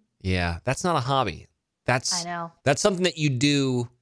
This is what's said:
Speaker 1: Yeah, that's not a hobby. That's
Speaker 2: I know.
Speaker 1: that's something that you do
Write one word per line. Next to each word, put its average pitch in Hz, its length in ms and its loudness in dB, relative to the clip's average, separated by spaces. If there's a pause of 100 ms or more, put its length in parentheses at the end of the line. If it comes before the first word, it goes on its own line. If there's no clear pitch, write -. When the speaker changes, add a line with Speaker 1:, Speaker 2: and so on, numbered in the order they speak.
(220)
Speaker 1:
Yeah, 87 420 -2
that's - 200 -2
not 175 120 2
a 139 40 0
hobby. 120 480 -2 (360)
That's 131 400 0
Speaker 2:
I 175 40 -10
know. 170 240 -8 (100)
Speaker 1:
that's 143 180 2
something 190 240 2
that 175 140 0
you 151 120 2
do 131 580 0 (140)